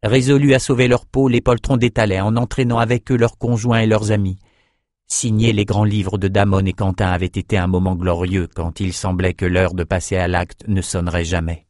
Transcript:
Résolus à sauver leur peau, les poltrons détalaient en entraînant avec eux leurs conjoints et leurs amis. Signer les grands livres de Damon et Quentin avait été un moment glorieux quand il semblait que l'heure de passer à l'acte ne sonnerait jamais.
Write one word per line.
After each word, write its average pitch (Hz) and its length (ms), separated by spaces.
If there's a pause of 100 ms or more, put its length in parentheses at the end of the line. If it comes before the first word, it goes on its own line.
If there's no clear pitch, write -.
Résolus 135 520
à 131 40
sauver 127 300
leur 123 180
peau, 135 200
les 120 140
poltrons 123 380
détalaient 110 420
en 107 160
entraînant 120 420
avec 117 320
eux 127 60
leurs 117 220
conjoints 117 420
et 110 60
leurs 107 260
amis. 95 260 (720)
Signer 113 440
les 104 120
grands 107 200
livres 101 340
de 95 100
Damon 95 380
et 90 80
Quentin 95 340
avait 90 180
été 92 300
un 90 100
moment 90 300
glorieux 90 580
quand 85 240
il 95 140
semblait 90 420
que - 120
l'heure 90 280
de 87 100
passer 92 320
à 90 120
l'acte 87 400
ne 95 140
sonnerait 85 420
jamais. 82 460